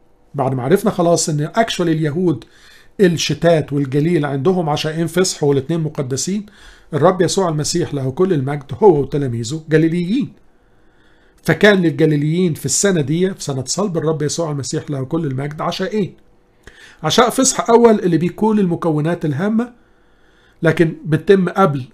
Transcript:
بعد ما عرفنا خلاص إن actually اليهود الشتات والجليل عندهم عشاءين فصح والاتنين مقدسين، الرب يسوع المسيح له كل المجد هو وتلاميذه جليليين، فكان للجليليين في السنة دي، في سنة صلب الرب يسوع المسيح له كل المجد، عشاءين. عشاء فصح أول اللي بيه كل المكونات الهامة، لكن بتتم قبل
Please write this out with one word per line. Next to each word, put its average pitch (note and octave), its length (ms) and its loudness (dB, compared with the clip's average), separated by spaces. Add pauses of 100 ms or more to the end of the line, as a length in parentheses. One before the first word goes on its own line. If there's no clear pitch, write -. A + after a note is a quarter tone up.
(340)
بعد C3+ 200 -2
ما B2+ 80 -4
عرفنا G3 280 2
خلاص E3+ 380 2
إن D3+ 200 -2
actually A3+ 320 -2
اليهود D#3+ 640 0 (560)
الشتات E3 720 2
والجليل D3 520 0
عندهم D3+ 440 -2
عشاءين D#3 380 -2
فصح F3 380 -2
والاتنين C#3+ 360 0
مقدسين، D#3 680 -4 (480)
الرب F3 280 2
يسوع F3+ 260 0
المسيح D3+ 460 -2
له C3 160 -2
كل F#3 220 0
المجد C#3+ 400 -4 (100)
هو F3 180 6
وتلاميذه C3 680 -4
جليليين، E3+ 640 0 (1080)
فكان F#3+ 400 4
للجليليين D#3 720 2
في - 120 -8
السنة F#3 340 0
دي، E3+ 340 -2
في - 80 -16
سنة C3 240 -6
صلب F#3 300 -4
الرب D3+ 260 -2
يسوع D#3 280 -4
المسيح D3 400 -6
له C3+ 140 -6
كل D#3+ 220 -4
المجد، C#3+ 340 -6
عشاءين. F3 540 -4 (880)
عشاء D#3+ 280 2
فصح - 400 0
أول A#3 300 6
اللي F3 160 2
بيه E3+ 140 0
كل G#3+ 300 0
المكونات E3 640 -2
الهامة، G#3 480 -2 (880)
لكن D#3+ 300 2 (120)
بتتم F3 440 2
قبل D3 460 0